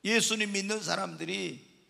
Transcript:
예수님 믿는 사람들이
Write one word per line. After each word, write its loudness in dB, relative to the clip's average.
예수님 4
믿는 -2
사람들이 -4